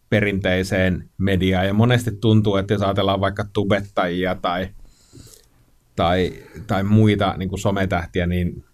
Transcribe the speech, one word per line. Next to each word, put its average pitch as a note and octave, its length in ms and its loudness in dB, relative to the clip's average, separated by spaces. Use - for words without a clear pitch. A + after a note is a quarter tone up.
perinteiseen F#2+ 1000 0
mediaan, F#2 480 2
ja G2 80 -2
monesti A2+ 360 2
tuntuu, G#2+ 360 4
että G2 180 0
jos G2+ 80 0
ajatellaan G2 380 0
vaikka G2+ 320 -2
tubettajia G2 840 -2
tai, F#2 340 -4
tai, F2+ 360 0
tai F#2+ 160 -2
muita G#2 540 4
niinku F#2 200 -6
sometähtiä, F#2+ 720 -2
niin, F2 480 -4